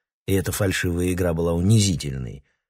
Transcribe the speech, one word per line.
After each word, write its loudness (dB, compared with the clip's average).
и 0
эта 0
фальшивая 0
игра 0
была 0
унизительной, 0